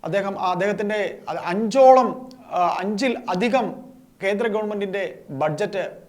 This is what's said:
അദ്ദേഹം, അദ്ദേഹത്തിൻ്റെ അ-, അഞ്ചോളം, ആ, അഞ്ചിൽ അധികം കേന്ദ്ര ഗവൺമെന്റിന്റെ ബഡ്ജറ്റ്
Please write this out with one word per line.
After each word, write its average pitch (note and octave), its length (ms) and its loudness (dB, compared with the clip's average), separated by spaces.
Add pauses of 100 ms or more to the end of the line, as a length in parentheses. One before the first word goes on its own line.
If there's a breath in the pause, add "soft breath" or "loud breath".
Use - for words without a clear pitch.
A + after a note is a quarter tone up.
അദ്ദേഹം, G3 360 -2
അദ്ദേഹത്തിൻ്റെ G3+ 760 -2 (120)
അ-, D#3+ 160 -6
അഞ്ചോളം, A3+ 840 4 (220)
ആ, F3 280 2
അഞ്ചിൽ G#3+ 380 -2 (120)
അധികം G#3 460 0 (480)
കേന്ദ്ര G#3 240 0
ഗവൺമെന്റിന്റെ G3+ 720 -4 (100)
ബഡ്ജറ്റ് D#3 640 -2 (180)